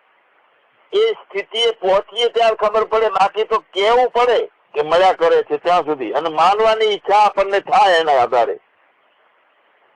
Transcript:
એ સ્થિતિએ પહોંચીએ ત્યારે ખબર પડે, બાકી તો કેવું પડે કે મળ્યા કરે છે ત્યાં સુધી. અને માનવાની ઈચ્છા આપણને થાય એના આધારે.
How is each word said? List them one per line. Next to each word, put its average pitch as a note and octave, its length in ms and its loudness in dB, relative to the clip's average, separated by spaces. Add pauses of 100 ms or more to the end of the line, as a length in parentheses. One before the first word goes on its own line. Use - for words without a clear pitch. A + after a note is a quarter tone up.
(920)
એ A3 200 0
સ્થિતિએ A3 580 -6
પહોંચીએ G3+ 580 -2
ત્યારે A3+ 260 0
ખબર G#3+ 300 -2
પડે, A3 240 -2
બાકી G3 360 -2
તો G#3+ 140 -2
કેવું A#3 520 0
પડે A#3 360 0
કે - 360 -8
મળ્યા F3 300 2
કરે E3 300 2
છે D3 140 -6
ત્યાં E3+ 260 0
સુધી. C3+ 300 -6
અને D#3+ 160 -4
માનવાની G#3 560 0
ઈચ્છા G3+ 340 -2
આપણને G3 420 0
થાય F#3 360 2
એના D#3+ 160 0
આધારે. A#2+ 480 0 (1400)